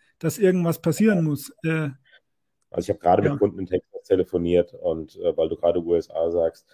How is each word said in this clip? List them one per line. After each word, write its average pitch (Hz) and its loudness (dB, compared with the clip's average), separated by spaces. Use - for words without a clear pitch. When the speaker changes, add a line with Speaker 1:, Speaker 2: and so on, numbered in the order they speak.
Speaker 1:
dass 160 -4
irgendwas 180 2
passieren 185 2
muss. 151 -4
Äh, 160 -2
Speaker 2:
Also 87 -4
ich - -2
habe - -4
gerade 95 4
Speaker 1:
Ja. 98 2
Speaker 2:
mit 120 -6
Kunden 101 0
in 95 -8
Texas - -6
telefoniert 87 0
und, 80 -6
äh, 87 -2
weil 80 0
du 80 -6
gerade 85 0
U 85 -2
S 82 -2
A 82 -2
sagst, 85 -4